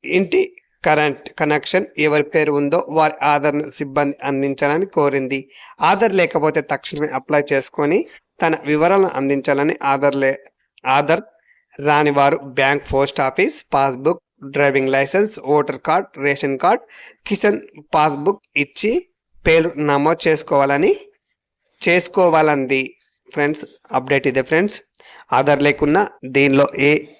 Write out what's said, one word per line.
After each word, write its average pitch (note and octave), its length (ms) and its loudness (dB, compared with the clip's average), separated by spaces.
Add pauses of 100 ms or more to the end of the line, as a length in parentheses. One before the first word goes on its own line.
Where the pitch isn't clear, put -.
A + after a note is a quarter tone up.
ఇంటి F#3 360 0 (440)
కరెంట్ D3+ 440 0 (100)
కనెక్షన్ D3+ 480 0 (120)
ఎవరి D3+ 260 2
పేరు D3+ 280 0
ఉందో C#3+ 260 0 (100)
వారి D#3 340 0
ఆధార్‌ను D3 480 0
సిబ్బంది C#3+ 520 -4
అందించాలని C#3 640 -2
కోరింది. C#3 520 -2 (420)
ఆధార్ G3 320 2
లేకపోతే D#3 480 0
తక్షణమే D3 480 -6
అప్లై D3 320 0 (120)
చేసుకొని D#3+ 460 0 (440)
తన D#3 120 2 (100)
వివరాలను E3+ 500 2
అందించాలని C#3 680 0
ఆధార్ C#3 320 0
లే-, C3+ 240 -2 (460)
ఆధార్ D3 380 0 (560)
రాని D3 320 2
వారు C#3+ 260 2
బ్యాంక్, C#3 560 -2
పోస్ట్ C#3 280 -2
ఆఫీస్, F3 360 -2 (160)
పాస్‌బుక్, C#3 500 0 (220)
డ్రైవింగ్ C#3 440 0
లైసెన్స్, C#3 520 0
ఓటర్ C#3+ 380 -2
కార్డ్, E3+ 380 -2
రేషన్ C#3 420 -2
కార్డ్, F#3+ 240 0 (440)
కిసాన్ G#3 340 0 (340)
పాస్‌బుక్ D3+ 480 0 (140)
ఇచ్చి E3+ 360 -2 (520)
పేరు E3 340 4
నమోదు D3 500 0
చేసుకోవాలని, C#3+ 640 2 (880)
చేసుకోవాలంది D#3 1000 2 (460)
ఫ్రెండ్స్. D3+ 360 -4 (280)
అప్‌డేట్ C3+ 340 -2
ఇదే C3 160 0
ఫ్రెండ్స్. E3+ 360 0 (540)
ఆధార్ C#3 300 2
లేకున్నా D3 400 2 (220)
దీనిలో C#3 440 2 (100)
ఏ C#3+ 140 4 (280)